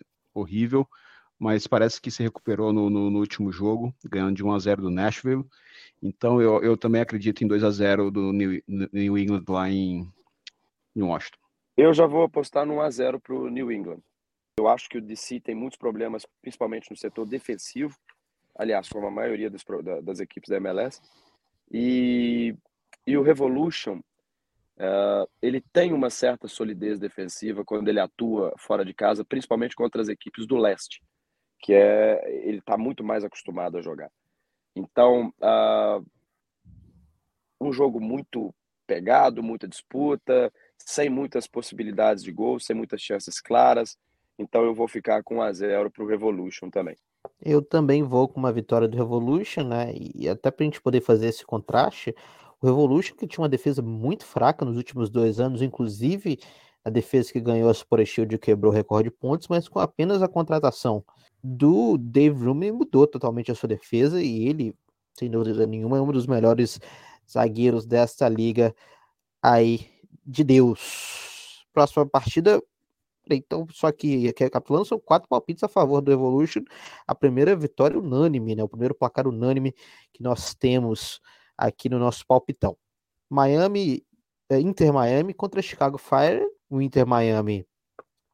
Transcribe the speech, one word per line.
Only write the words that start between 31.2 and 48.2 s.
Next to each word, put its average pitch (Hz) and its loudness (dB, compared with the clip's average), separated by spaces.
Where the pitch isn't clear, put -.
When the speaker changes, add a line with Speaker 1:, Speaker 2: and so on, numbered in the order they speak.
Speaker 2:
que - 0
é, 104 6
ele 101 -6
tá 104 -4
muito 123 -4
mais 107 -4
acostumado 87 -10
a 85 -8
jogar. 78 -12
Então, 120 2
ah, 107 2
um 139 -4
jogo 123 0
muito 113 -8
pegado, 117 2
muita 113 -8
disputa, 127 -2
sem - -4
muitas 131 -4
possibilidades 107 -2
de 92 -14
gol, 120 -2
sem 113 -4
muitas 107 -8
chances 101 -8
claras. 120 2
Então 113 0
eu 117 0
vou 117 -2
ficar 107 -4
com 113 -10
um 117 -2
a 107 -2
zero 101 -2
pro 107 -10
Revolution 98 -4
também. 90 -6
Speaker 3:
Eu 147 2
também 147 2
vou 127 2